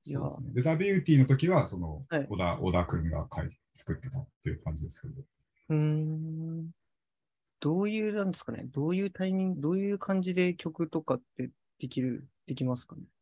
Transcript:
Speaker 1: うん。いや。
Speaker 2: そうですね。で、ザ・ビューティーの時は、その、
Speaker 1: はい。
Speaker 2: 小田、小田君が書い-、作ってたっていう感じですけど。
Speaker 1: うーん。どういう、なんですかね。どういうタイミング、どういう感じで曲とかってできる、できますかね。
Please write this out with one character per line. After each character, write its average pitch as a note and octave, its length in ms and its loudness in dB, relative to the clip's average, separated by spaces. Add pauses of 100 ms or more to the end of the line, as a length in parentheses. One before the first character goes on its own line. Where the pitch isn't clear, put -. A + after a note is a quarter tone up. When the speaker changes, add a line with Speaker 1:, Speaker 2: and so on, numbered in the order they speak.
Speaker 1:
う D3 40 -14
ん。 - 20 -6
い - 20 -4
や。 C#3 60 -2
Speaker 2:
そ C#3+ 60 -2
う C#3+ 40 -2
で C#3+ 60 -12
す C#3 60 -10
ね。 B2 120 -8
で、 B2 80 0
ザ・ D#3+ 160 2
ビ G3 120 2
ュ G3 120 4
ー - 40 -4
テ E3+ 80 6
ィ - 20 10
ー C#3 40 10
の C3 60 10
時 C#3 240 4
は、 E3 180 4
そ G2 100 -8
の、 D#2+ 300 -6
Speaker 1:
は D#3+ 120 0
い。 C#3 100 -4
Speaker 2:
小 G#2 80 -4
田、 F2 240 2
小 F#2 100 2
田 F2 140 4
君 E2 240 0
が D#2+ 240 -4
書 - 100 -4
い-、 - 60 -4 (240)
作 - 200 -8
っ - 40 -2
て - 120 -10
た - 100 -6
っ - 80 -8 (140)
て - 80 -4
い D#2+ 40 -2
う - 100 -10
感 D#2+ 100 -4
じ D2+ 120 -6
で - 40 -8
す - 120 -18
け - 80 -12
ど。 D3+ 40 -12 (560)
Speaker 1:
う D#3 40 0
ー - 20 2
ん。 D#3+ 960 -2 (880)
ど E3 220 2
う G#3 80 2
い G#3+ 200 0
う、 G#3 40 -2
な G#3 100 0
ん F#3+ 80 0
で - 60 -4
す - 80 -16
か - 60 -8
ね。 - 140 -8
ど C#3 240 -2
う F3+ 60 2
い F#3+ 60 2
う G3 80 0
タ F#3 160 -4
イ F#3 80 0
ミ F#3+ 120 2
ン F#3 100 0
グ、 C#3+ 60 -6
ど D3 100 0
う F#3+ 80 2
い G3+ 120 0
う G3+ 60 0
感 F#3+ 240 0
じ F3+ 140 0
で F3+ 180 4
曲 E3 360 -4
と D#3+ 120 -2
か C3+ 140 0
っ B2 60 -4 (160)
て B2+ 120 -4 (300)
で C3 80 -6
き B2+ 140 -6
る、 B2+ 260 -2 (180)
で C#3 80 -6
き C3 120 -4
ま B2+ 120 0
す - 80 -14
か - 100 -18
ね。 - 60 -16 (200)